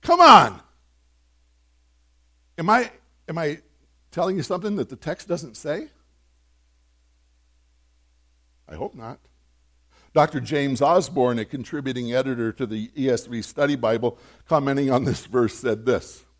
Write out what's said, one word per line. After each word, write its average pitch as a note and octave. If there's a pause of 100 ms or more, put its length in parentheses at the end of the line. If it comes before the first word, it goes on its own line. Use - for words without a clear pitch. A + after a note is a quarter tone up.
Come F4
on. D#3+ (1900)
Am E3+
I, A#3 (380)
am E3
I D#3 (500)
telling F#3
you D3+
something G3
that D#3
the B2+
text -
doesn't C#3
say? F3+ (2750)
I D#2
hope C3+
not. A2+ (960)
Doctor D3+
James C#3
Osborne, C#3
a G#2+
contributing B2+
editor B2
to C3
the A2
E C3
S A#2
V A#2
Study C#3+
Bible, A#2 (280)
commenting C#3
on C3
this -
verse, A#2
said A2+
this A#2 (140)